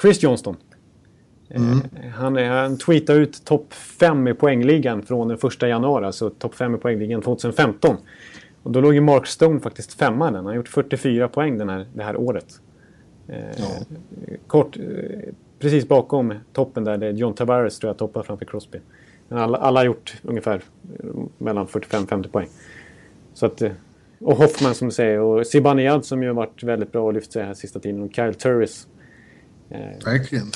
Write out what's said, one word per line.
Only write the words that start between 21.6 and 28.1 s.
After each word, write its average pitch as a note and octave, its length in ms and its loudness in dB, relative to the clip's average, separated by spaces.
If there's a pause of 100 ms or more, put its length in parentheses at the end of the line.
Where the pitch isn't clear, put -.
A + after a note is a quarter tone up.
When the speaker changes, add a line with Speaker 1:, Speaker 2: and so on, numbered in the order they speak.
Speaker 1:
fyrtiofem G#2 400 -4
femtio F#2+ 240 -4
poäng. F#2 180 -4 (840)
Så - 120 -2
att, - 160 -2
eh, G#2+ 80 0 (480)
och C#3+ 180 2
Hoffman C#3 380 4
som B2 140 -4
du A2 60 -6
säger, G#2+ 260 2
och A2 260 2
Zibanejad C#3 580 4
som C3 180 -4
ju B2+ 60 -2
har A#2+ 60 -2
varit A2+ 280 -6
väldigt A#2 300 -4
bra A#2 140 -2
och G#2+ 60 0
lyft G#2+ 200 -6
sig A2 120 -4
här G2+ 100 -10
sista G2 260 -14
tiden, G2+ 220 -8
och G2+ 120 -10